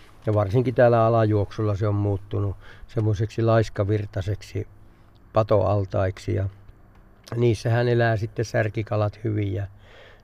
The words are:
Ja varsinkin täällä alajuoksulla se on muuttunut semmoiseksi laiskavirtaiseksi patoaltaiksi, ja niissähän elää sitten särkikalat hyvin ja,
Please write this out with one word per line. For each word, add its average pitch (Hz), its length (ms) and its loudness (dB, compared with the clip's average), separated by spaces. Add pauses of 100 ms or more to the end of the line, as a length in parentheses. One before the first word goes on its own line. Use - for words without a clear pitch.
(260)
Ja 110 80 0
varsinkin 107 420 0
täällä 120 300 6
alajuoksulla 107 720 2
se 107 120 -2
on 104 80 0
muuttunut 101 600 -2 (320)
semmoiseksi 107 540 -2
laiskavirtaiseksi 101 1300 -2 (680)
patoaltaiksi, 98 1000 0
ja 98 140 -2 (840)
niissähän 120 520 2
elää 117 300 2
sitten 110 280 -4
särkikalat 107 800 -2
hyvin 104 300 -2
ja, 98 140 -6 (560)